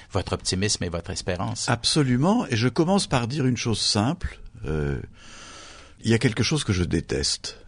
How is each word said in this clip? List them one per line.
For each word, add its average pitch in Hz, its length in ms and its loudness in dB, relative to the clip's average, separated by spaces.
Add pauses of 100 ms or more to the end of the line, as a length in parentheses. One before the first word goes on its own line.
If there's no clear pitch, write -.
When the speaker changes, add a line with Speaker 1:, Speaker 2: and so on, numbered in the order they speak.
(120)
Speaker 1:
votre 95 220 -2
optimisme 95 500 0
et 87 40 -2
votre 85 220 -6
espérance. 92 580 -4
Speaker 2:
Absolument. 135 800 2
Et 127 80 -2
je 117 140 4
commence 175 400 2
par 120 180 2
dire 131 180 -2
une 123 120 2
chose 113 240 -2
simple. - 580 0 (280)
Euh, 71 340 -2 (1040)
il 104 60 2
y 113 40 6
a 113 40 4
quelque 117 260 2
chose 151 180 0
que 110 100 0
je 90 120 2
déteste - 840 -2